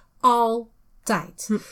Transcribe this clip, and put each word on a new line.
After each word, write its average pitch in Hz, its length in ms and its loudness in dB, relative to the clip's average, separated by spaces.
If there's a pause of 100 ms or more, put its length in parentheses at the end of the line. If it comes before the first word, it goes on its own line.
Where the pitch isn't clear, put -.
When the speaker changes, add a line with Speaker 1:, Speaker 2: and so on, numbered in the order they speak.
(200)
Speaker 1:
altijd. 233 1300 -2
Speaker 2:
Hm. 214 100 -2 (140)